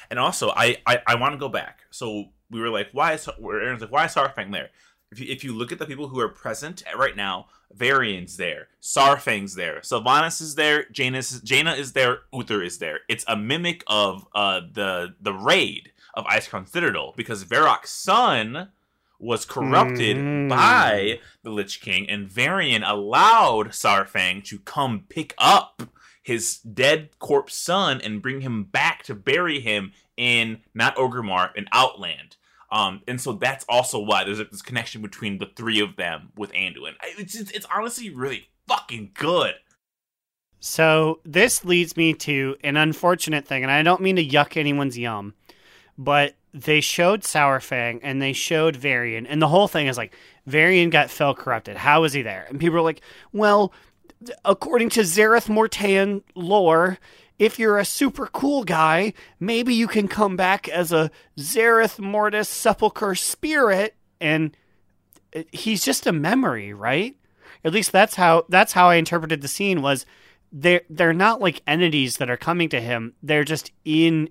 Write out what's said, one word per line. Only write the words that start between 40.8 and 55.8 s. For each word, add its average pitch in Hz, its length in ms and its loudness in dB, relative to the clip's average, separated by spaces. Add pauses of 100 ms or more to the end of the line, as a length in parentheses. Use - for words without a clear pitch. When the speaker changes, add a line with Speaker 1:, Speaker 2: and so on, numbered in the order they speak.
Speaker 2:
this 180 400 2
leads 175 320 0
me 165 160 2
to 139 500 -4
an 143 140 -2
unfortunate 156 680 0
thing, 131 180 -4
and 135 80 0
I 147 120 4
don't 175 180 4
mean 190 140 2
to 170 100 2
yuck 147 320 2
anyone's 143 400 -2
yum, 107 360 -8 (640)
but 143 380 2 (180)
they 151 280 2
showed 185 420 2
Saurfang 131 800 0
and 135 180 -4
they 135 120 -2
showed 160 420 0
Varian, 120 500 -2
and 147 160 -2
the 156 60 6
whole 185 200 6
thing 151 200 0
is 127 100 -2
like, 113 160 -8 (320)
"Varian 170 440 4
got 151 200 4
Fel 139 240 0
corrupted. 110 440 -6
How 147 260 6
is 151 100 0
he 143 80 -2
there?" 98 280 -8
And 135 100 -10
people 165 180 2
are 170 60 2
like, 160 180 -2 (320)
"Well, 208 400 4 (500)
th-, 247 220 -14
according 226 460 2
to 233 100 2
Zareth 214 480 4
Mortain 202 720 0 (120)